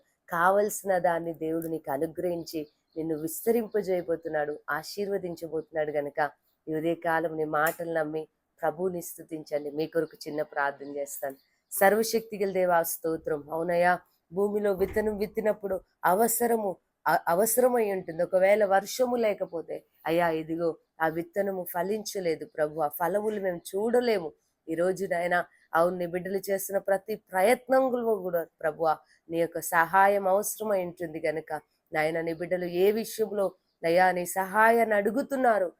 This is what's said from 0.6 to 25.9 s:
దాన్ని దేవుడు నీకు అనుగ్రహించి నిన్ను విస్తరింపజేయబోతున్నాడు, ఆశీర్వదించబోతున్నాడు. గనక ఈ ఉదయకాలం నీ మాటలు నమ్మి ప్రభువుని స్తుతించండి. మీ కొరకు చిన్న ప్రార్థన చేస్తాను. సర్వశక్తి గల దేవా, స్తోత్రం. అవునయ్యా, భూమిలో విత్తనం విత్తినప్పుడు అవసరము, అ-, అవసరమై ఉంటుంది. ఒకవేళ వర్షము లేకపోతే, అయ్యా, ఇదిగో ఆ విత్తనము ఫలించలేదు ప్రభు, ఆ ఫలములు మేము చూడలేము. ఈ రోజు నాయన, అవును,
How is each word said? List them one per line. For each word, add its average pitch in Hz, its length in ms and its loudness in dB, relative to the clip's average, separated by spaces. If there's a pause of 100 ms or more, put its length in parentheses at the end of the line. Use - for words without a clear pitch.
దాన్ని 170 360 0
దేవుడు 160 340 -4
నీకు 156 240 -6
అనుగ్రహించి 165 760 -4 (300)
నిన్ను 160 180 -2
విస్తరింపజేయబోతున్నాడు, 165 1400 -2 (100)
ఆశీర్వదించబోతున్నాడు. 160 1200 -6
గనక 143 400 -2 (380)
ఈ 156 60 -4
ఉదయకాలం 165 640 -2
నీ 156 60 0
మాటలు 160 480 -2
నమ్మి 156 360 -2 (340)
ప్రభువుని 170 400 -2
స్తుతించండి. 151 680 -8
మీ 156 160 -2
కొరకు 160 300 -4 (100)
చిన్న 151 140 -4
ప్రార్థన 143 540 -4
చేస్తాను. 139 400 -8 (360)
సర్వశక్తి 220 680 2
గల 196 140 -2
దేవా, 180 320 2
స్తోత్రం. 160 680 -4
అవునయ్యా, 175 480 2 (320)
భూమిలో 202 420 0
విత్తనం 208 440 -2
విత్తినప్పుడు 202 640 -4 (240)
అవసరము, 220 720 2 (300)
అ-, 160 200 4
అవసరమై 226 640 2
ఉంటుంది. 175 320 -4
ఒకవేళ 190 420 4
వర్షము 208 500 2
లేకపోతే, 175 680 -2 (220)
అయ్యా, 170 240 2
ఇదిగో 160 480 -2 (240)
ఆ 160 60 4
విత్తనము 180 680 -2
ఫలించలేదు 180 720 -4
ప్రభు, 151 340 -2
ఆ 151 80 0
ఫలములు 202 540 -2
మేము 185 160 -2
చూడలేము. 214 760 0 (360)
ఈ 160 60 -2
రోజు 180 300 0
నాయన, 175 380 0 (300)
అవును, 175 240 4